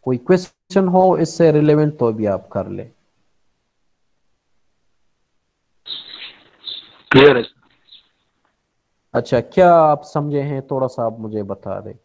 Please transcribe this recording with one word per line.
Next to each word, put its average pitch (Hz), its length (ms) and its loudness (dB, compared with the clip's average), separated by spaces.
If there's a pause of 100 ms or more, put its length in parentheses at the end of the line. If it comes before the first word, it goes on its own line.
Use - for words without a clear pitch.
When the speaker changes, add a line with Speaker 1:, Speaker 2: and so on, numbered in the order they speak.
Speaker 1:
कोई 127 140 -2
क्वेश्चन 185 680 -2
हो 185 300 2
इससे 165 340 0
relevant 151 460 2
तो 117 160 -2
भी 110 120 -6
आप 95 220 -4
कर 95 200 -8
लें। 98 240 -14 (4000)
Speaker 2:
Clear 135 260 6
है। 113 60 -4 (1700)
Speaker 1:
अच्छा, 120 280 -2
क्या 175 320 4
आप 151 300 2
समझे 147 380 -6
हैं, 139 200 -6
थोड़ा 135 260 -6
सा 120 180 -6
आप 113 140 -8
मुझे 107 240 -10
बता 98 360 -10
दें। 101 140 -18 (100)